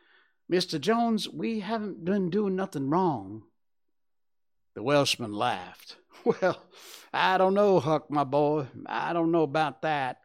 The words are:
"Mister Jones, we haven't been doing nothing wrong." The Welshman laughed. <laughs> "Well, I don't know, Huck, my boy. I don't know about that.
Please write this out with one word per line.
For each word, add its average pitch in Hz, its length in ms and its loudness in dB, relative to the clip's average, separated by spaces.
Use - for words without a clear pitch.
"Mister 175 320 -2
Jones, 220 480 0
we 214 320 -6
haven't 208 460 -8
been 190 240 0
doing 196 260 0
nothing 151 340 -4
wrong." 123 540 0
The - 60 -10
Welshman 131 520 0
laughed. 104 640 -4
<laughs> - 120 -18
"Well, 190 420 0
I 180 240 4
don't 190 160 4
know, 196 280 6
Huck, 151 280 0
my 143 140 2
boy. 147 440 0
I 143 260 -4
don't 165 200 2
know 165 120 4
about 147 380 -2
that. 143 440 -2